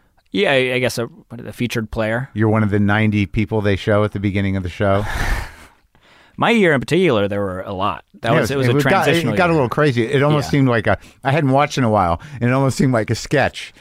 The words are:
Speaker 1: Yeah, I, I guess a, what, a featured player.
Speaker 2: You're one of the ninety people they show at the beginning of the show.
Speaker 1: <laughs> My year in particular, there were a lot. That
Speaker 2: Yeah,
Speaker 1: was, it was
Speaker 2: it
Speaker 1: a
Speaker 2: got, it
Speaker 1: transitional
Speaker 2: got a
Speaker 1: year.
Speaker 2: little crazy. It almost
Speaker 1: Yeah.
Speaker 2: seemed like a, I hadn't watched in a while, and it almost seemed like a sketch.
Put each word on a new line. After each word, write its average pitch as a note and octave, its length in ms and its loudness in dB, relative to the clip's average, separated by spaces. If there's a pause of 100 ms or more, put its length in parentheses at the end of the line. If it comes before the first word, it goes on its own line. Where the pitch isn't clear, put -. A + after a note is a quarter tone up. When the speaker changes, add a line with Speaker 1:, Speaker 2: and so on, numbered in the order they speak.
(360)
Speaker 1:
Yeah, F#3+ 160 2
I, B2+ 220 0
I B2+ 60 -2
guess B2 180 -2
a, A#2 80 -4
what, A#2+ 400 -18
a G#2+ 80 -12
featured A#2 380 -4
player. A2+ 420 -4
Speaker 2:
You're A2 160 2
one A2 140 2
of G#2 60 0
the G#2 100 0
ninety G#2 460 2
people G#2+ 360 -2
they G2+ 140 0
show G#2 280 0
at G#2 80 -2
the G#2 80 -8
beginning G2 380 -2
of F#2 60 -6
the F2+ 60 -6
show. G2+ 400 -2
Speaker 1:
<laughs> - 1300 -8
My D#3+ 120 0
year G3+ 240 4
in C3 80 0
particular, C3+ 480 2
there G2+ 100 -4
were F#2+ 220 -6
a G2+ 100 -10
lot. F#2+ 320 -4 (180)
That A#2 120 0
Speaker 2:
Yeah, D#3 80 2
Speaker 1:
was, A#2+ 100 -2
it C#3 60 -2
was B2+ 100 0
Speaker 2:
it A#2+ 40 2
Speaker 1:
a - 20 2
Speaker 2:
got, C#3 60 2
it C#3+ 100 2
Speaker 1:
transitional E3+ 480 0
Speaker 2:
got F3+ 80 2
a - 20 2
Speaker 1:
year. E3 60 2
Speaker 2:
little C3+ 160 2
crazy. C3+ 360 0
It C3 160 0
almost D3 260 2
Speaker 1:
Yeah. - 40 -10
Speaker 2:
seemed C#3 160 4
like A#2 180 0
a, G2+ 120 2 (260)
I C3 80 0
hadn't C#3+ 200 2
watched C#3+ 260 2
in C3+ 80 2
a A2+ 40 2
while, G#2 300 2 (220)
and - 20 -10
it B2 80 2
almost C3+ 260 0
seemed C3+ 140 2
like A2+ 180 0
a A2 60 0
sketch. - 640 -2